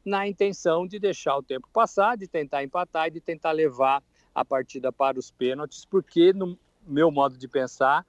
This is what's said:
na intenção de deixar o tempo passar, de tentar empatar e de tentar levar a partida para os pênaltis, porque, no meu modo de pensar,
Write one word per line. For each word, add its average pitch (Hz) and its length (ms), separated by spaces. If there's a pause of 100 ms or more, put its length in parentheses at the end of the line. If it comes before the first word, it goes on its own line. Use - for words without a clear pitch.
na 196 220
intenção 185 600
de 202 120
deixar 165 380
o 139 60
tempo 131 280
passar, 220 460
de 190 100
tentar 143 360
empatar 165 440
e 165 40
de 165 100
tentar 165 300
levar 139 500 (320)
a 127 120
partida 131 460
para 135 280
os - 120
pênaltis, 131 540
porque, 185 480
no 185 240 (300)
meu 156 240
modo 139 260
de 127 100
pensar, 135 600